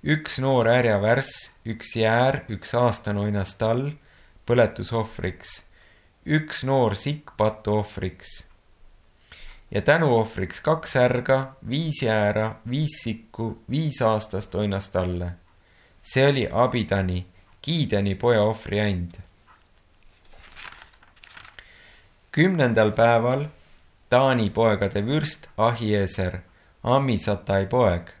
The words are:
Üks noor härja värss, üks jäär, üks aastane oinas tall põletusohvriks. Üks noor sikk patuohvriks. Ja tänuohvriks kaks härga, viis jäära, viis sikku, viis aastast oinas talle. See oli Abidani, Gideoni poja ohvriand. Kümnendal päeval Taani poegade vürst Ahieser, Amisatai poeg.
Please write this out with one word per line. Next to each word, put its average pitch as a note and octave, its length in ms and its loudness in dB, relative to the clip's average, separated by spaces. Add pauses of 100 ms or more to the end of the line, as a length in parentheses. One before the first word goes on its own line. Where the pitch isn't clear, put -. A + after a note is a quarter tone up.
Üks D#3 400 -2
noor C3 300 2
härja A#2+ 320 4
värss, B2 480 0 (100)
üks - 340 -10
jäär, A#2+ 540 2
üks - 240 -10
aastane A2 480 0
oinas G#2 400 -2
tall A#2+ 300 0 (560)
põletusohvriks. A2 1120 -2 (680)
Üks D3+ 400 -2
noor B2+ 320 2
sikk - 400 -8
patuohvriks. G#2 1040 -2 (1300)
Ja G#2 140 -2
tänuohvriks A#2 800 2
kaks D#3+ 320 -2
härga, B2 440 2 (200)
viis D3 400 -4
jäära, A2 540 0 (100)
viis D3 400 -4
sikku, A2+ 540 -8 (100)
viis D3 320 -2
aastast G#2+ 540 -2
oinas G2+ 340 -2
talle. F2+ 460 -4 (680)
See C3 240 0
oli C#3 260 2
Abidani, F#2+ 760 0 (360)
Gideoni G#2 520 -2
poja A#2 280 2
ohvriand. G2+ 800 -2 (3000)
Kümnendal C3 600 4
päeval A#2 540 2 (640)
Taani B2 400 4
poegade G#2 560 0
vürst D3 520 -4
Ahieser, G#2+ 840 0 (440)
Amisatai A2 840 0
poeg. F#2+ 520 0